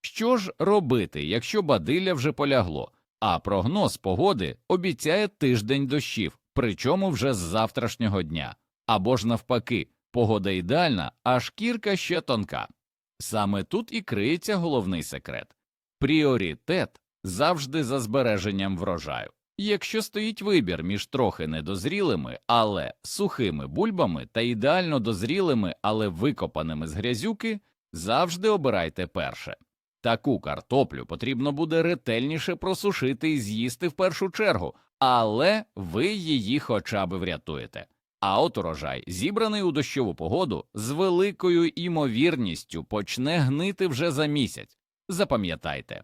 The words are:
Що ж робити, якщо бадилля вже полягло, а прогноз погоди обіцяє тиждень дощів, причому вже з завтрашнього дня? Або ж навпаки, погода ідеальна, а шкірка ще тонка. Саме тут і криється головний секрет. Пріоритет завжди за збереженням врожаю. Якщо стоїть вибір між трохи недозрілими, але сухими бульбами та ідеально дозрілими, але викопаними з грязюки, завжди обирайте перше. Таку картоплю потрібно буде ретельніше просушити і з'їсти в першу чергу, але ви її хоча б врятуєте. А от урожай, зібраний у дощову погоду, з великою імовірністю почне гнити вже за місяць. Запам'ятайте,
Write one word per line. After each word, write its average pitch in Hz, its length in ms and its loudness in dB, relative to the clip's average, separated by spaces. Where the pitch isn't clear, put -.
Що 240 360 2
ж 190 220 -4
робити, 127 640 2
якщо 120 380 0
бадилля 151 520 2
вже 143 180 0
полягло, 120 600 2
а 92 180 2
прогноз 117 580 2
погоди 98 600 2
обіцяє 180 600 2
тиждень 135 580 2
дощів, 123 520 -2
причому 147 560 0
вже 131 240 0
з - 20 -4
завтрашнього 104 880 0
дня? 76 340 -6
Або 110 300 4
ж 107 100 -2
навпаки, 117 640 0
погода 104 400 2
ідеальна, 95 640 0
а 123 180 2
шкірка 214 560 -2
ще 170 240 -2
тонка. 101 480 -2
Саме 101 460 0
тут 226 280 -4
і 226 100 -4
криється 156 540 -2
головний 117 460 0
секрет. 67 440 -10
Пріоритет 139 1040 0
завжди 139 600 0
за 131 160 -2
збереженням 104 760 0
врожаю. 71 520 -4
Якщо 208 440 -2
стоїть 214 400 -6
вибір 120 400 2
між 98 240 -4
трохи 104 400 0
недозрілими, 87 1000 -2
але 107 560 0
сухими 90 640 -2
бульбами 113 640 -2
та 113 80 -2
ідеально 139 580 2
дозрілими, 117 840 0
але 107 260 2
викопаними 80 800 -2
з 78 40 -8
грязюки, 156 680 -2
завжди 160 560 0
обирайте 104 580 0
перше. - 500 -6
Таку 113 400 2
картоплю 73 680 0
потрібно 123 460 -4
буде 160 300 0
ретельніше 156 760 -2
просушити 160 760 0
і 151 80 2
з'їсти 117 500 -2
в 147 40 -6
першу 185 380 0
чергу, 147 440 0
але 127 640 4
ви 101 300 -2
її 151 520 0
хоча 104 480 -2
б 87 80 -4
врятуєте. 80 720 -6
А 98 220 2
от 170 160 0
урожай, 78 480 -4
зібраний 208 560 0
у 180 100 2
дощову 131 420 0
погоду, 95 500 -2
з 107 160 -6
великою 175 800 2
імовірністю 139 1160 0
почне 127 540 -2
гнити 165 480 0
вже 160 240 0
за 147 160 0
місяць. 147 520 -2
Запам'ятайте, 87 960 -2